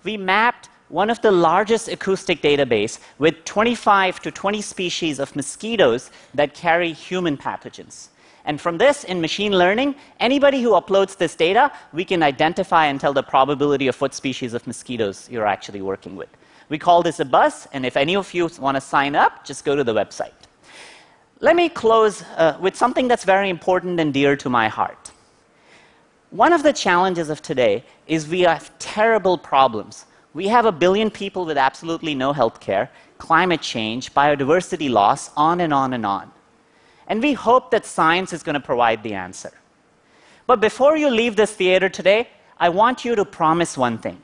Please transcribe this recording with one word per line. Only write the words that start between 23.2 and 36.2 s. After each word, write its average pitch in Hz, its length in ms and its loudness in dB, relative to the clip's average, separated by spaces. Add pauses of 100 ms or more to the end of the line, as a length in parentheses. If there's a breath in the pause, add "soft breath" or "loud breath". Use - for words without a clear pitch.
very 196 260 2
important 180 500 -2
and 151 140 0
dear 139 220 2
to 139 120 -8
my 117 200 2
heart. - 420 -6 (1200 soft breath)
One 262 240 4
of 302 80 0
the 285 100 4
challenges 175 560 0
of 151 140 -8
today 123 420 0 (220 soft breath)
is 156 200 -4
we 175 140 -4
have 165 380 0
terrible 208 580 0
problems. 113 680 -2 (260 soft breath)
We 185 160 -6
have 233 160 4
a 220 80 2
billion 190 380 0
people 190 340 -10
with 156 140 -4
absolutely 156 560 -2
no 135 180 -2
health 127 260 -2
care, 104 320 -4 (280 soft breath)
climate 165 420 0
change, 113 540 -8
biodiversity 147 760 0
loss, 110 460 2
on 165 240 0
and 156 140 -2
on 135 180 -2
and 113 140 -6
on. 95 260 -6 (760 soft breath)